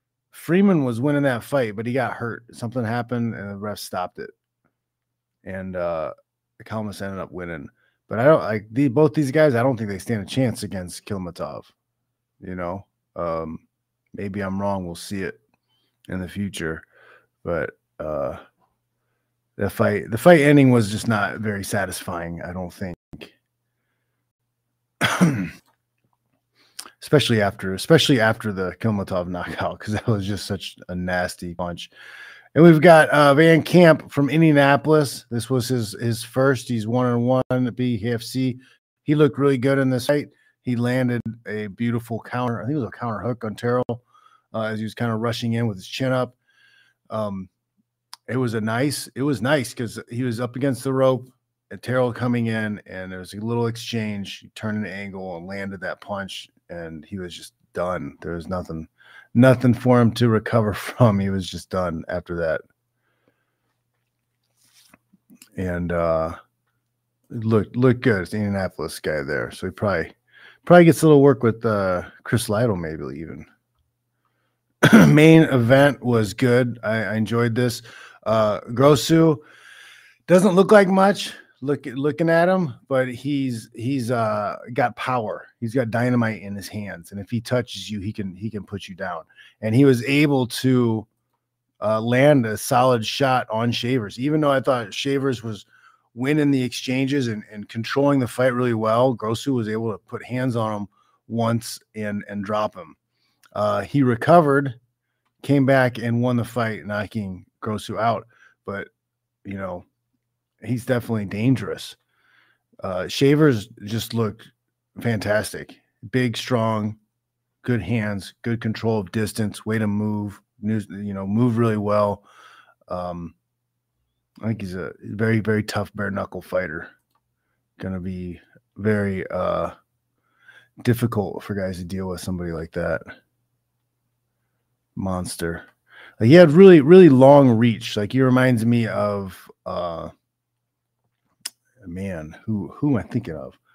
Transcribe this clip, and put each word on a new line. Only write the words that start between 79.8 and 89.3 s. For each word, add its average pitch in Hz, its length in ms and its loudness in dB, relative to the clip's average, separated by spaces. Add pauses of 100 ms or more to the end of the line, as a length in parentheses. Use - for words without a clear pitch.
doesn't 180 260 4
look 190 180 4
like 202 160 8
much 190 460 2 (280)
look, 139 240 -4
looking 143 440 -2
at 170 180 4
him, 180 260 0 (140)
but 127 200 0
he's, 127 680 -6
he's, 123 380 -4
uh, 107 460 -4 (160)
got 117 220 -2
power. 110 520 -6 (120)
He's 113 140 -6
got 120 160 -2
dynamite 117 520 0
in 101 140 -10
his 95 120 -12
hands. 95 440 -12
And 101 80 -12
if 98 100 -14
he 117 120 -6
touches 104 480 -6
you, 107 100 -8
he 104 140 -8
can, 98 220 -10
he 104 140 -10
can 104 140 -10
put - 240 -12
you 95 60 -16
down. 87 300 -10 (380)